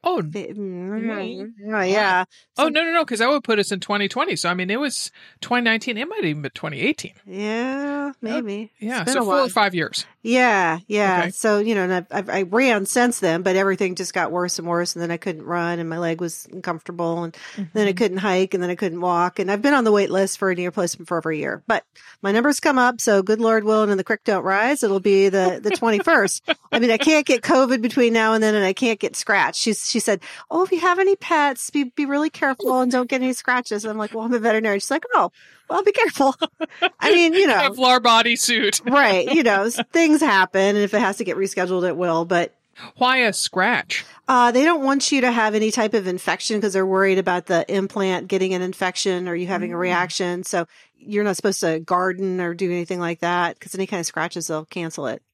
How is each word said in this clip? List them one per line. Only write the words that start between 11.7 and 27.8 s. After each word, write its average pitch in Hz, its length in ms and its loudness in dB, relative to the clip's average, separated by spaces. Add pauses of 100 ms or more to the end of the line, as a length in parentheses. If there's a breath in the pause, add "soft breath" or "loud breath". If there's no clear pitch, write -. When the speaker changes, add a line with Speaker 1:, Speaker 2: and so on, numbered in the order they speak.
Speaker 2:
know, 190 80 0
and 185 100 0
I've, 180 180 -2
I've, 190 180 -6
I 190 140 -2
ran 208 420 2
since 240 340 0
then, 170 240 0
but 185 120 2
everything 190 400 0
just 185 180 -8
got 170 180 -2
worse 175 280 -4
and 170 80 -8
worse, 175 280 -2
and 170 60 -8
then 170 100 -4
I 170 60 -4
couldn't 165 280 -8
run, 170 340 -2
and 165 100 -6
my 165 100 -6
leg 165 220 -2
was - 300 -10
uncomfortable, 170 720 -6
and 165 140 -10 (360 loud breath)
then 214 140 2
I 196 40 0
Speaker 1:
Mm-hmm. 180 60 -4
Speaker 2:
couldn't 190 200 0
hike, 190 360 0
and 180 80 -2
then 180 80 -4
I 180 60 -4
couldn't 175 260 -4
walk, 175 380 0
and 185 120 -2
I've 208 100 -2
been 277 120 2
on 262 100 2
the 220 80 4
wait 202 180 2
list 190 280 0
for 190 140 0
a 175 40 0
knee 180 100 -4
replacement 180 420 -4
for 175 100 -2
over 165 140 -4
a 156 60 -2
year. - 300 -6
But 220 180 0 (360 loud breath)
my 196 100 0
numbers 240 280 2
come 285 180 2
up, 247 240 2
so 202 220 4
good 214 160 0
Lord 226 240 2
willing 214 260 2
and 196 100 2
the 190 40 -4
creek 214 220 -2
don't 196 180 0
rise, 214 400 0
it'll 196 160 0
be 196 300 4
the, 185 340 2
the 208 80 0
twenty-first. 226 720 2 (180)
Speaker 1:
<laughs> - 100 -12
Speaker 2:
I - 80 2
mean, 233 120 4
I 226 60 2
can't 302 280 4
get 254 160 2
covid 262 400 4